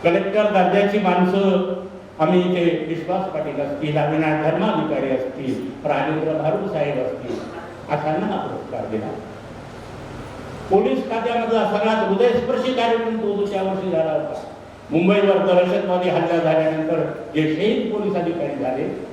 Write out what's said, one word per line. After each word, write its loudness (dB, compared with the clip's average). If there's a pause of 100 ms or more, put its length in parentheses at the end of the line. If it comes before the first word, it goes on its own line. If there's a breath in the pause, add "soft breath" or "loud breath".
कलेक्टर 2
दर्जाची 4
माणसं 4 (460)
आम्ही 4
इथे, 2
विश्वास -2
पाटील -4
असतील, -2
अविनाश 2
धर्माधिकारी 0
असतील, -4 (140)
राजेंद्र 0
भारूड -2
साहेब -2
असतील, -6 (540)
अशांना -2
हा -4
पुरस्कार -8
दिला. -4 (1600)
पोलीस 2
खात्यामधला 0
सगळ्यात 2
हृदयस्पर्शी 2
कार्यक्रम 0
तो -2
जो -2
त्या -2
वर्षी -2
झाला 0
होता, -4 (500)
मुंबईवर 6
दहशतवादी 4
हल्ला 2
झाल्यानंतर 2 (360)
जे 2
शहीद 0
पोलीस 0
अधिकारी -2
झाले -4